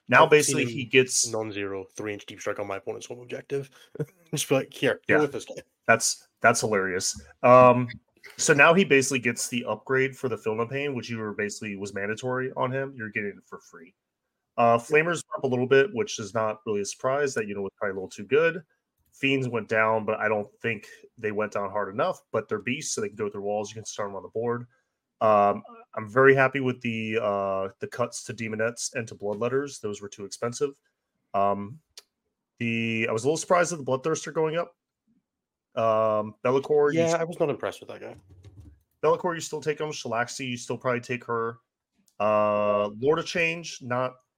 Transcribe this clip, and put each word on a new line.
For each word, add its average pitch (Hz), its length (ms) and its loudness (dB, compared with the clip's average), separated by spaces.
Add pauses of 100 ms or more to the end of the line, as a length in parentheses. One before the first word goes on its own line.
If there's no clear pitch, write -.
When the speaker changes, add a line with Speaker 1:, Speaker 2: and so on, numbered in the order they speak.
Speaker 1:
Now, 127 180 8
Speaker 2:
I've 151 40 2
Speaker 1:
basically, 147 360 4
Speaker 2:
seen 117 100 -6
Speaker 1:
he 123 80 -6
Speaker 2:
him 117 60 -10
Speaker 1:
gets 127 380 4
Speaker 2:
non-zero 101 560 -6 (120)
three 107 180 -8
inch 104 120 -12
deep 104 140 -16
strike 104 200 -6
on 101 80 -6
my 98 100 -6
opponent's 110 300 -10
home 123 120 -14
objective. 135 500 -8 (300)
<laughs> - 320 -10
Just - 160 -4
be 143 80 4
like, 131 180 -2
"Here, 120 340 0
deal 101 100 6
Speaker 1:
Yeah. 151 60 6
Speaker 2:
with 143 100 -2
this 110 120 -8
guy." - 100 -14 (320)
Speaker 1:
That's, - 380 2 (160)
that's 117 200 4
hilarious. 95 600 -2 (220)
Um, 123 460 8 (480)
so - 160 2
now 147 200 8
he 190 120 6
basically 135 340 4
gets 120 300 -2
the 120 160 -4
upgrade 131 500 -2
for 123 140 -6
the 110 80 -4
Feel 110 180 -4
No 117 100 -2
Pain, 139 300 -6
which 113 140 -8
you 117 80 -8
were 107 160 -8
basically, 104 420 -6
was 101 180 -10
mandatory 127 600 -6
on 127 160 -2
him. 139 240 -6
You're 110 140 -10
getting 101 220 -6
it 92 140 -20
for 87 140 -18
free. 85 340 -20 (640)
Uh, 117 200 6
Flamers 156 500 2
went - 120 -10
up - 40 -4
a 135 40 -2
little 127 200 0
bit, 135 260 6
which 107 240 -4
is 101 160 -10
not 110 320 -2
really 104 160 -2
a 98 40 -6
surprise. 135 480 -2
That 110 140 -4
unit 101 140 -6
was 98 140 -6
probably 101 160 -4
a 95 40 -10
little 92 140 -8
too 107 160 -14
good. 165 380 2 (480)
Fiends 135 380 0
went 113 180 -4
down, 110 380 2
but 110 140 -2
I 107 100 0
don't 104 180 0 (140)
think 113 260 -4 (300)
they 107 160 -4
went 104 180 -2
down 101 200 -4
hard 98 220 -4
enough. 165 280 -2 (100)
But 107 160 -2
they're 107 140 -4
beasts, 131 340 -6
so 113 60 -6
they 104 80 -4
can 104 80 -14
go 107 120 -4
through 104 120 -8
walls. 104 280 -4
You 110 60 -16
can 107 100 -14
start 104 240 -8
them 98 60 -12
on 92 80 -12
the 92 60 -16
board. 120 360 -4 (560)
Um, 104 420 4 (320)
I'm 110 140 -8
very 131 240 8
happy 135 280 2
with 123 180 -2
the, 110 420 -4
uh, 98 480 -2 (100)
the 104 80 -8
cuts - 380 -6
to 120 80 -10
Demonettes 110 600 -6
and 120 160 -6
to 101 60 -16
Bloodletters. 120 640 -4
Those 104 200 -8
were 101 60 -12
too - 160 -14
expensive. 120 560 -6 (540)
Um, 101 460 0 (800)
the, 113 500 -2
I - 20 -2
was 110 140 -2
a - 20 2
little 156 100 2
surprised 175 360 2
that 170 40 -8
the 139 60 -12
Bloodthirster 156 500 -4
going 160 220 -2
up. 175 200 -6 (1000)
Um, 110 680 0
Be'lakor, 147 500 2
you 160 60 2
Speaker 2:
Yeah, 165 80 2
Speaker 1:
s- 165 80 2
Speaker 2:
I 165 80 -2
was 165 160 -8
not 156 100 2
impressed 104 300 -6
with - 100 -18
that 104 120 -16
guy. - 140 -14 (840)
Speaker 1:
Be'lakor, 165 340 2
you 160 60 -8
still 156 200 -10
take 151 180 -4
him. 151 100 -4
Shalaxi, 120 580 -4
you 123 100 -6
still 120 200 -8
probably 123 240 -2
take 123 240 -8
her. 117 320 -4 (640)
Uh, 104 680 2 (120)
Lord 147 200 4
of 156 60 -6
Change, 165 560 -4
not 127 320 -4 (240)